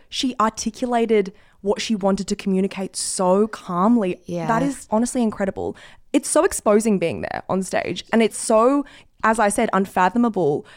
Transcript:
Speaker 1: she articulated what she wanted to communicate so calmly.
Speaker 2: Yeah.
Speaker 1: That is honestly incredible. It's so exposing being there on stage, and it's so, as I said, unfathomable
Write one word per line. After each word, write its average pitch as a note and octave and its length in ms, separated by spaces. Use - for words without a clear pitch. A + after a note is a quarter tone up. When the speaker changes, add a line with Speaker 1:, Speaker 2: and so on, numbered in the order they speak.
Speaker 1:
she - 300
articulated A3 920
what G3 200
she - 160
wanted G3 320
to G3+ 80
communicate F#3+ 580
so G3 540
calmly. F#3+ 800
Speaker 2:
Yeah. E3+ 200
Speaker 1:
That A3+ 160
is C4+ 300
honestly A#3+ 300
incredible. G3 540
It's C#4 160
so D#4 160
exposing A3 560
being C3 220
there - 260
on F#3+ 160
stage, - 480
and A3+ 100
it's G#3+ 160
so, B3 460
as A3 160
I G#3 80
said, A3 240
unfathomable F#3+ 920